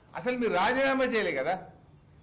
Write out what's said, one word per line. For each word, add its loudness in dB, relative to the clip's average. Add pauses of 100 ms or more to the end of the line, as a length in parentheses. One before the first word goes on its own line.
(160)
అసలు -4
మీరు 0
రాజీనామా 2
చేయలే 0
కదా, -2 (600)